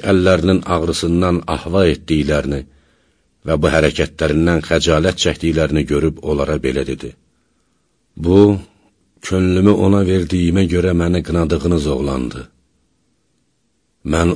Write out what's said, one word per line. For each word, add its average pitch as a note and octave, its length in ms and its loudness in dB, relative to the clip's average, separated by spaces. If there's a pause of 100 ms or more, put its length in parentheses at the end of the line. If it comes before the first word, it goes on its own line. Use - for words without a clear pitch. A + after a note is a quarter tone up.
əllərinin F#2 640 2
ağrısından F2 760 -2 (100)
ahva F2 400 -2
etdiklərini C#2+ 720 -2 (840)
və D#2+ 120 -2
bu D#2 100 2
hərəkətlərindən D#2 920 0
xəcalət D#2+ 560 0
çəkdiklərini D#2 680 -2
görüb D2 340 -2
onlara D2 380 -4
belə C2 280 -4
dedi: C2 240 -10 (1080)
"Bu, F2 220 4 (840)
könlümü F#2+ 500 2
ona G2 300 2
verdiyimə F2+ 680 0
görə F2 240 0
məni E2+ 300 0
qınadığınız E2 640 -2
oğlandı. C2 540 -4 (1600)
Mən E2 300 0